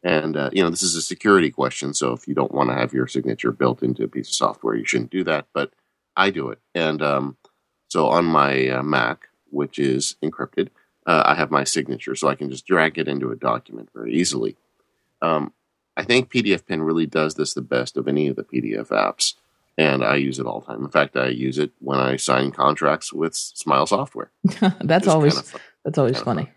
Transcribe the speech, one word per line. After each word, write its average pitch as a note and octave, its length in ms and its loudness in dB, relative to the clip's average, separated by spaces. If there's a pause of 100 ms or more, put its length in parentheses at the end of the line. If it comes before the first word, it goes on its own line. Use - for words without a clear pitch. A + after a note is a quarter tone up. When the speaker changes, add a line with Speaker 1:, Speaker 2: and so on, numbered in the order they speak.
Speaker 1:
And, D#2+ 340 -2
uh, C#2 160 -2
you F#2+ 120 0
know, D#2+ 80 0
this E2+ 100 -6
is F2 140 -2
a D#2+ 80 -6
security F#2 480 2
question. C#2+ 420 -4
So B1+ 200 -2
if - 140 -10
you C#2+ 60 -4
don't C#2 200 -2
wanna C2 200 0
have B1+ 200 -2
your B1+ 140 0
signature B1+ 440 -2
built B1 320 0
into B1 200 -2
a - 40 -4
piece A#1+ 220 -8
of - 40 -6
software, A1+ 420 -2
you A1 100 -6
shouldn't A#1+ 260 -2
do F#2 140 -2
that. D#2 280 -2
But C#2+ 180 -4 (440)
I G2 160 2
do D2 180 -4
it. G#1+ 100 -10 (140)
And, D#2 280 0
um, C#2 360 0 (520)
so D#2+ 180 2
on E2+ 180 4
my, C#2 440 4
uh, B1+ 140 -2
Mac, C2 440 -2 (240)
which C#2+ 260 -4
is C#2 460 0
encrypted, - 460 -4 (360)
uh, E2 180 4
I - 120 6
have D2+ 160 -2
my C#2+ 120 2
signature, - 520 -4
so D2+ 120 0
I C#2 80 2
can C#2+ 140 -6
just C2 160 -12
drag D#2+ 320 2
it D#2 100 -2
into C#2 240 -4
a A1+ 40 -6
document A1+ 580 -4
very A1+ 200 -8
easily. C#2 440 0 (640)
Um, D#2+ 320 0 (420)
I - 80 -4
think B2 260 2
P - 120 0
D G#2 120 2
F E2+ 120 -2
Pen D#2 160 -2
really D#2+ 240 2
does D#2 300 0
this D2+ 180 -2
the C#2+ 80 -6
best B1+ 360 -2
of B1+ 100 -2
any D2 200 2
of C#2 80 -2
the - 80 -6
P B1 180 -2
D G#1+ 140 -4
F A1 140 -6
apps, G1+ 460 0 (420)
and C#2 260 2
I B1 120 2
use C2+ 220 0
it B1+ 80 -6
all - 140 -6
the - 80 -20
time. A#1+ 160 -8
In C#2+ 60 -8
fact, D2 260 2
I C2 120 0
use C2 300 -2
it D2 220 -2
when C2+ 200 -2
I C2 180 2
sign C2+ 340 2
contracts D2 640 0
with D#2+ 200 -2
S-, - 220 -8
Smile C#2+ 320 2
Software. G#2+ 500 -4
Speaker 2:
<laughs> - 60 -20
That's F#3 600 2
Speaker 1:
Just - 20 4
Speaker 2:
always, D#3 260 6
Speaker 1:
kinda - 140 -4
fun. - 140 -18 (240)
Speaker 2:
that's - 120 -2
always C3 200 2
Speaker 1:
Kinda - 80 -8
Speaker 2:
funny. A2 180 -2
Speaker 1:
fun. - 140 -12